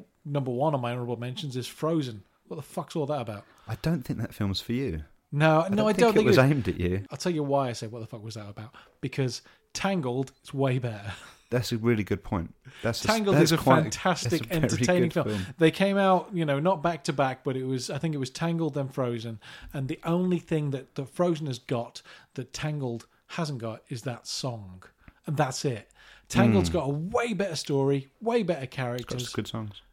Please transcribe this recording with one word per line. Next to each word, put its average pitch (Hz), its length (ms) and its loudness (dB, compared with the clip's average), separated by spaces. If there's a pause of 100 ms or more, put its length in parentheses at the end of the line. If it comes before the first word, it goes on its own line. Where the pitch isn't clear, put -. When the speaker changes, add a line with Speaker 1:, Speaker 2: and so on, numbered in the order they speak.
(260)
Speaker 1:
number 143 260 -2
one 139 220 2
on 135 80 0
my 120 100 -2
honourable 120 260 -4
mentions 123 380 -8
is 123 100 -4
Frozen. 143 560 -2 (260)
What - 100 -12
the 147 60 -10
fuck's - 340 -8
all 151 80 0
that 143 160 -2
about? 104 240 -10 (200)
Speaker 2:
I 117 160 -8
don't 165 220 0
think 120 160 -6
that 110 140 -6
film's 98 260 -2
for - 140 -4
you. 107 300 -2 (280)
Speaker 1:
No, 156 300 4
Speaker 2:
I 175 80 0
Speaker 1:
no, 202 80 0
Speaker 2:
don't - 20 4
Speaker 1:
I 214 140 4
Speaker 2:
think 185 60 -4
Speaker 1:
don't 240 100 8
Speaker 2:
it 214 60 4
Speaker 1:
think 214 120 6
Speaker 2:
was - 100 8
Speaker 1:
it 131 40 10
Speaker 2:
aimed 135 260 6
at 92 120 -2
you. 90 320 0
Speaker 1:
I'll 131 60 -10
tell 180 160 -2
you 151 100 0
why 139 260 2
I 117 40 -4
say, 113 140 -10
"What 113 120 -10
the 110 80 -10
fuck 110 160 -14
was 113 120 -10
that 107 140 -12
about?" 104 240 -14 (280)
Because 131 400 -2 (320)
Tangled 135 580 -2 (120)
is - 100 -18
way 135 260 2
better. 107 380 -6
<laughs> - 40 -18 (280)
Speaker 2:
That's 120 220 0
a 120 60 0
really 110 260 4
good 92 220 -4
point. - 280 -2 (300)
That's 117 220 -2
a, - 20 -4
Speaker 1:
Tangled 208 300 4
Speaker 2:
that's 170 80 8
Speaker 1:
is 156 80 4
a 160 40 4
Speaker 2:
quite, 135 260 6
Speaker 1:
fantastic, 151 580 0
Speaker 2:
that's - 40 -10
a - 40 -12
very 160 140 0
Speaker 1:
entertaining 175 400 4
Speaker 2:
good 165 100 0
Speaker 1:
film. 143 160 0
Speaker 2:
film. 101 160 -2 (140)
Speaker 1:
They 160 120 8
came 196 260 2
out, 190 360 4
you 170 100 0
know, 139 160 2
not 170 240 0
back 165 220 -2
to 160 80 -2
back, 135 320 0
but 131 100 -2
it 131 80 -4
was, 127 260 -2
I 147 100 -4
think 160 140 -2
it 147 40 -4
was 131 120 -4
Tangled 165 440 -2
then 135 160 -4
Frozen, 120 500 -4 (340)
and 135 140 -4
the 156 160 -4
only 175 360 2
thing 151 320 -2
that, 135 240 -8
that 135 120 -6
Frozen 165 400 0
has 123 100 -6
got - 440 -4 (320)
that 123 180 -10
Tangled 139 560 -6 (200)
hasn't 147 320 -4
got 113 280 -8
is 123 140 -8
that 117 260 -8
song, 104 560 -8 (420)
and 147 120 -4
that's 135 260 0
it. 120 260 -4 (380)
Tangled's 110 400 6
Speaker 2:
Hmm. 85 60 0
Speaker 1:
got 180 160 2
a - 40 -
way 226 380 -2
better 247 240 -2
story, 139 540 0 (100)
way 226 240 2
better 160 220 -2
Speaker 2:
It's - 100 -10
got 135 80 -2
Speaker 1:
characters. 123 460 -6
Speaker 2:
some - 80 -8
good 107 100 -2
songs. 107 340 -8 (120)